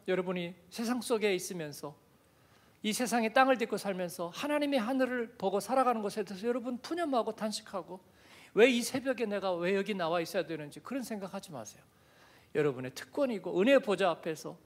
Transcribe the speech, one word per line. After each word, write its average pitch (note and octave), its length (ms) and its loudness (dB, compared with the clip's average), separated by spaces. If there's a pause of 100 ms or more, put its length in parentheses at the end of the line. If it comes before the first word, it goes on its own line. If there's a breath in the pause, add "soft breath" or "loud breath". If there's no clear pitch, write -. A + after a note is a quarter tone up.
여러분이 F3+ 480 -2 (160)
세상 A#3+ 300 -2
속에 G#3 340 2
있으면서 D#3 600 -6 (840 soft breath)
이 G#3+ 100 0
세상의 A3 400 0
땅을 C4 240 8
딛고 G#3 220 -2
살면서 F3+ 500 -4
하나님의 D4 500 0
하늘을 B3 600 0
보고 G3 200 0
살아가는 B3 440 2
것에 G#3 200 -4
대해서 F#3+ 240 -6
여러분 A#3+ 320 -2
푸념하고 C4 560 -2
탄식하고 F#3+ 640 -8 (520 loud breath)
왜 A3 160 10
이 A#3+ 140 4
새벽에 B3 440 -2
내가 G3 280 -2
왜 F3 200 0
여기 G3 200 0
나와 F3 260 0
있어야 E3 260 -2
되는지 D3+ 340 -8
그런 B3+ 220 -6
생각하지 G3 480 -8
마세요. B2 320 -14 (720 soft breath)
여러분의 C3 400 0
특권이고 F#3 680 -2
은혜 C4 200 8
보좌 G3 300 2
앞에서 D#3+ 560 -6